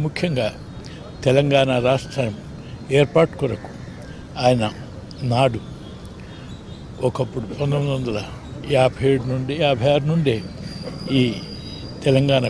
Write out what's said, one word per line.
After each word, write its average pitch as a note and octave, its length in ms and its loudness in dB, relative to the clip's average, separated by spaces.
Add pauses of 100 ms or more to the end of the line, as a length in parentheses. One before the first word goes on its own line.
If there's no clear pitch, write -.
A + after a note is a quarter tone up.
ముఖ్యంగా D3 420 0 (760)
తెలంగాణ C3+ 460 6 (160)
రాష్ట్రం B2 500 0 (640)
ఏర్పాటు D#3+ 420 6
కొరకు B2+ 300 -4 (760)
ఆయన B2 200 6 (680)
నాడు A#2+ 280 4 (1500)
ఒకప్పుడు A#2+ 360 -4 (140)
పంతొమ్మిది C#3+ 380 0
వందల A#2+ 240 -2 (560)
యాభై C3 340 4
ఏడు B2+ 220 2
నుండి C3 320 -2
యాభై C3+ 300 4
ఆరు C#3+ 180 2
నుండే C#3+ 240 4 (840)
ఈ - 20 6 (800)
తెలంగాణ C3+ 460 4